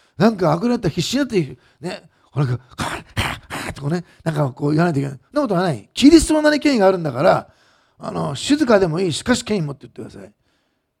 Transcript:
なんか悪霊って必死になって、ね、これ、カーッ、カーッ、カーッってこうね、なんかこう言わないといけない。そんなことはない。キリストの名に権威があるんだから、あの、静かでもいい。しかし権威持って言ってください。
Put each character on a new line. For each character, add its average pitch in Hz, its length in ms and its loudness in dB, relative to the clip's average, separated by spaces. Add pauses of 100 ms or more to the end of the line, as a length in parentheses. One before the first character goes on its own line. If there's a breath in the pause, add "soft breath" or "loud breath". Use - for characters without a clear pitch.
(180 soft breath)
な 202 120 6
ん 220 80 -2
か 180 160 2
悪 185 160 0
霊 240 60 2
っ - 40 -4
て 175 100 -2
必 170 120 -4
死 - 140 -4
に 269 60 0
な 277 40 0
っ - 20 -12
て、 160 300 -2 (240 soft breath)
ね、 180 280 -12 (220)
こ 135 100 -2
れ、 147 40 2
カ 123 80 -2
ー 117 40 -4
ッ、 - 20 -10 (160)
カ - 100 -6
ー - 140 -8
ッ、 - 40 -18 (120)
カ - 420 -8
ー - 120 -10
ッ - 20 -12
っ - 20 -12
て - 80 -14
こ 143 60 -6
う - 20 -2
ね、 170 160 -4 (180 soft breath)
な 160 80 -2
ん 151 40 -6
か 143 160 -2
こ 143 160 -6
う 147 40 0
言 151 80 2
わ 170 60 4
な 175 60 0
い - 20 -4
と 139 60 0
い - 20 -2
け 139 80 -4
な 135 60 -12
い。 - 20 -20
そ - 140 -20
ん - 40 -8
な 294 60 0
こ 269 60 -2
と 202 80 0
は 180 80 0
な 170 100 -2
い。 104 200 -12
キ 277 180 6
リ 320 100 8
ス - 60 -4
ト 311 80 2
の 302 80 2
名 302 80 4
に 302 80 0
権 285 160 2
威 220 40 2
が 190 80 6
あ 190 40 6
る 185 80 0
ん 165 40 -6
だ 147 80 -4
か 127 120 -4
ら、 175 260 2 (480 soft breath)
あ - 140 -12
の、 165 240 -6
静 302 300 0
か 220 140 4
で 190 60 4
も 160 140 -4
い 190 80 -2
い。 151 60 -2
し - 100 -8
か 240 120 0
し - 80 -8
権 208 140 -4
威 180 60 -2
持 143 80 -8
っ 135 40 -10
て - 120 -20
言 - 20 -20
っ - 40 -20
て - 80 -16
く 104 140 -16
だ 101 60 -18
さ - 20 -20
い。 95 80 -20 (680)